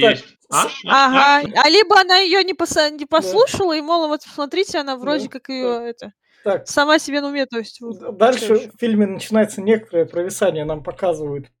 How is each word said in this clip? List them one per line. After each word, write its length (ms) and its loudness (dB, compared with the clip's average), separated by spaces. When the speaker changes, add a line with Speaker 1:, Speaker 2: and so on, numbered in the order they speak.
Speaker 1:
так. 100 6
Speaker 2:
есть. 140 -6
А? 180 2
Speaker 1:
С- 200 -12
Speaker 2:
А? 200 4
Speaker 3:
Ага. 360 4
Speaker 2:
А? 220 0
Speaker 3:
А 40 2
либо 320 6
она 160 4
её 260 2
не 120 -4
поса-, 360 0
не 140 -12
Speaker 1:
Да. 20 -10
Speaker 3:
послушала, 680 2
и, 40 -4
мол, 280 0
вот 140 -4
смотрите, 560 -6
она 180 -6
вроде 300 -4
Speaker 1:
Да, 20 -20
Speaker 3:
как 200 -16
её 300 -4
Speaker 1:
да. 100 -10
Speaker 3:
это, 240 -16
Speaker 1:
Так. 240 -4
Speaker 3:
сама 320 2
себе 220 -4
на 80 -6
уме, 180 -4
то 120 -8
есть 220 -12
вот 180 -14
Speaker 1:
Д-, 120 -12
дальше 340 2
Speaker 3:
всё 100 4
ещё. 200 -2
Speaker 1:
в 40 -20
фильме 280 0
начинается 540 -2
некоторое 440 0
провисание. 600 -4
Нам 180 -6
показывают 640 -6